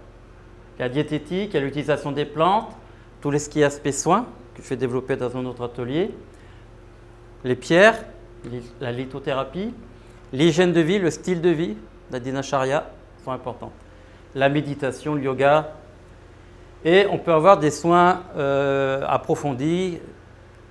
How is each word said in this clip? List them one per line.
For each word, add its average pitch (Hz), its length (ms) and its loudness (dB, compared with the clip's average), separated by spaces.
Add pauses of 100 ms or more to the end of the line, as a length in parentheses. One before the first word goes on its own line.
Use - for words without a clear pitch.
(760)
il - 60 -8
y - 20 -6
a 127 60 -2
la 123 40 -12
diététique, 151 640 -4
il - 0 -
y - 20 0
a 143 40 0
l'utilisation 143 500 -4
des 139 140 -4
plantes, 185 440 0 (500)
tout 143 160 -2
ce 143 140 -4
qui 151 120 0
est - 20 6
aspect 143 280 0
soins, 185 360 0 (260)
que - 80 -18
je - 80 -12
vais 135 60 -4
développer 127 400 -2
dans 120 200 -4
un 127 120 -6
autre 123 180 -8
atelier, 131 460 -4 (1300)
les 123 120 0
pierres, 190 420 6 (460)
li-, 120 180 -10 (180)
la 123 120 -6
lithothérapie, 135 840 -6 (600)
l'hygiène 165 380 4
de 165 100 4
vie, 175 180 2
le 175 100 2
style 170 320 -2
de 175 80 4
vie, 175 280 0 (340)
la 127 80 -6
dinacharya 135 720 -2 (340)
sont 135 60 -8
importantes. 120 420 -10 (640)
La 135 140 4
méditation, 143 680 -2
le 143 80 -2
yoga, 139 500 2 (1120)
et 185 240 6
on 165 80 -2
peut 170 160 0
avoir 165 240 8
des 147 140 2
soins, 175 500 4 (140)
euh, 139 720 0
approfondis, 151 920 -2 (720)